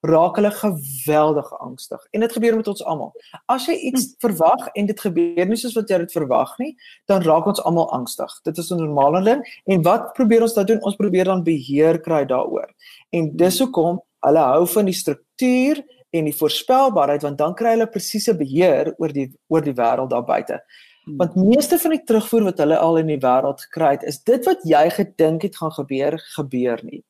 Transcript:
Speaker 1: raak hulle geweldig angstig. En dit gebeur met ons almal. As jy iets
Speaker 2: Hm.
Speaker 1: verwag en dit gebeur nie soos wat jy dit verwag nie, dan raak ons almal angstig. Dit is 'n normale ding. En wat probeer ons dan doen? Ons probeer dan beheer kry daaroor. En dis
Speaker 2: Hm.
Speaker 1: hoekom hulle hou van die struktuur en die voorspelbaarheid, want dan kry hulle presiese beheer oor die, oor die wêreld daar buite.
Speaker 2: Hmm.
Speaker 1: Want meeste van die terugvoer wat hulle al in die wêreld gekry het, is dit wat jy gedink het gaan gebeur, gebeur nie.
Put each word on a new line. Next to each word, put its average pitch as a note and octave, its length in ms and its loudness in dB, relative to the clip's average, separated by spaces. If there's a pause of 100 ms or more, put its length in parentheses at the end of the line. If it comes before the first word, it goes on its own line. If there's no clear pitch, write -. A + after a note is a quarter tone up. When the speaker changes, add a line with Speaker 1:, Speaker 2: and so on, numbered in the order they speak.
Speaker 1:
raak E3 340 2
hulle G#3 140 2
geweldig D3+ 960 -2 (120)
angstig. - 400 -14 (140)
En G#3 80 -2
dit A#3 120 0
gebeur A3+ 240 0
met A3 120 -2
ons G3+ 160 -8
almal. - 300 -6 (340)
As C4 180 -2
jy E4+ 80 -2
iets B3+ 280 -2 (180)
Speaker 2:
Hm. A#3+ 80 -2
Speaker 1:
verwag F#3 460 2
en G3+ 120 -2
dit G#3 140 -4
gebeur E3+ 480 0
nie A3+ 80 0
soos A#3 180 -8
wat G#3+ 140 -4
jy F#3 100 2
dit E3+ 140 -4
verwag C3 460 -2
nie, D4 180 -8 (300)
dan F#3+ 160 2
raak E3 240 4
ons G3+ 180 -2
almal E3 280 0
angstig. - 360 -8 (160)
Dit E3 140 -6
is E3 120 -10
'n F3+ 60 -2
normale D3+ 480 2
ding. B3 160 2 (260)
En F#3+ 160 2
wat G3 300 0
probeer A3+ 300 4
ons A3+ 120 0
dan G3 120 2
doen? A3 180 0
Ons G3 120 -4
probeer F#3 280 0
dan F#3 180 0
beheer D#3 580 2
kry D#3 260 0
daaroor. - 420 -2 (420)
En D#3 260 -2
dis F3+ 220 2
Speaker 2:
Hm. C4 60 2
Speaker 1:
hoekom F3+ 380 -2 (180)
hulle D3 180 4
hou D3+ 280 4
van G3+ 180 0
die F#3 100 0
struktuur B3+ 880 -2 (280)
en E3 140 -2
die D3+ 120 -4
voorspelbaarheid, D#3+ 880 2
want C#3+ 160 -6
dan D#3+ 160 0
kry A#3 160 0
hulle A3+ 160 2
presiese G#3+ 500 -4
beheer D3+ 640 2
oor D#3 140 -4
die, C3+ 200 -6 (160)
oor D#3+ 140 2
die C#3+ 120 -2
wêreld B2 360 0
daar A#2+ 140 -2
buite. - 360 -4 (440)
Speaker 2:
Hmm. D3+ 120 -12
Speaker 1:
Want E3 200 -2
meeste B3+ 420 4
van D#4+ 120 0
die D#4 140 -2
terugvoer A3 400 2
wat F#3 140 -2
hulle D#3 200 2
al E3 200 2
in D#3+ 80 0
die D3+ 120 -2
wêreld C3 420 0
gekry D#3+ 320 0
het, C#3+ 100 -2
is - 200 -10
dit B3+ 220 2
wat F#4+ 200 2
jy D#3+ 260 4
gedink E3 520 0
het - 140 -6
gaan D#3+ 160 -6
gebeur, C#3 460 -4 (180)
gebeur B2 480 -4
nie. C#3+ 260 -16